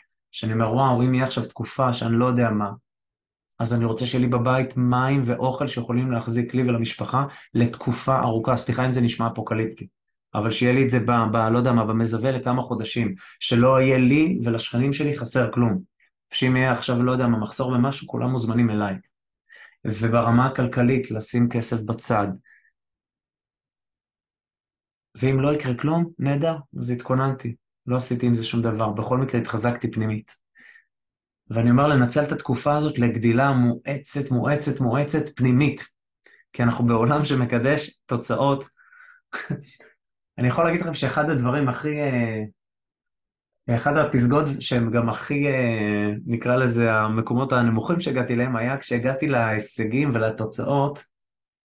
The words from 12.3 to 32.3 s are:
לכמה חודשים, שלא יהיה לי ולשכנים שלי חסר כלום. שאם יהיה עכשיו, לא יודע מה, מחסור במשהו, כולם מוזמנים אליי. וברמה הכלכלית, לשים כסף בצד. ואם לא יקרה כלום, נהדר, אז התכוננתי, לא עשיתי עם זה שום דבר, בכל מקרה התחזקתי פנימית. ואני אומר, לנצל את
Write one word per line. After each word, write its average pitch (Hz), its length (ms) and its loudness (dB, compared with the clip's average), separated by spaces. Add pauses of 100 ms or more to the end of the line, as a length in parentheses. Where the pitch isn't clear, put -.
לכמה 123 300 -2
חודשים, 104 520 -4 (260)
שלא 127 400 4
יהיה 131 180 4
לי 143 460 4
ולשכנים 120 480 -2
שלי 147 260 -2
חסר 120 340 0
כלום. 110 280 2 (520)
שאם 127 240 2
יהיה 127 160 2
עכשיו, 120 300 -2
לא 127 100 2
יודע 127 140 0
מה, 117 120 2
מחסור 123 360 -4
במשהו, 135 340 0
כולם 123 220 -4
מוזמנים 117 400 0
אליי. 104 240 -2 (880)
וברמה 117 640 2
הכלכלית, 123 640 0
לשים 120 380 0
כסף 113 340 -2
בצד. 107 440 -2 (3000)
ואם 135 260 2
לא 143 140 2
יקרה 135 200 -2
כלום, 165 440 0
נהדר, 143 380 0 (220)
אז 123 120 -4
התכוננתי, 127 640 -2 (300)
לא 123 100 0
עשיתי 123 300 -2
עם 120 80 4
זה 113 100 -2
שום 117 180 -2
דבר, 110 300 0
בכל 110 260 -2
מקרה 127 220 -2
התחזקתי 117 500 -2
פנימית. 110 460 -4 (1120)
ואני 117 200 2
אומר, 139 180 6
לנצל 139 360 4
את - 80 -4